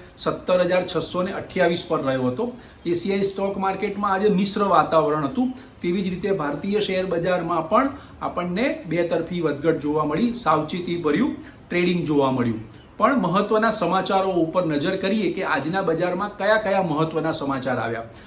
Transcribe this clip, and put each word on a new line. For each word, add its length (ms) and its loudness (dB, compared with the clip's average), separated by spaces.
સત્તર 440 2
હજાર 260 2
છસો 360 -2
ને 80 -4
અઠ્યાવીસ 560 0
પર 160 0
રહ્યો 200 0
હતો. 280 -2
એશિયાઈ 380 0
સ્ટોક 340 -2
માર્કેટમાં 560 -2
આજે 160 4
મિશ્ર 340 2
વાતાવરણ 640 4
હતું. 280 -2
તેવી 200 0
જ 80 -2
રીતે 220 -2
ભારતીય 480 -2
શેર 260 0
બજારમાં 640 0
પણ 200 4
આપણને 680 -2
બે 200 0
તરફી 340 -2
વધઘટ 400 0
જોવા 240 0
મળી, 280 0
સાવચેતીભર્યું 1040 0
ટ્રેડિંગ 380 0
જોવા 240 4
મળ્યું. 280 0
પણ 200 4
મહત્વના 520 2
સમાચારો 600 0
ઉપર 340 0
નજર 300 0
કરીએ 380 0
કે 100 -4
આજના 380 -2
બજારમાં 560 -2
કયા 200 4
કયા 240 0
મહત્વના 500 0
સમાચાર 460 -4
આવ્યા. 260 -4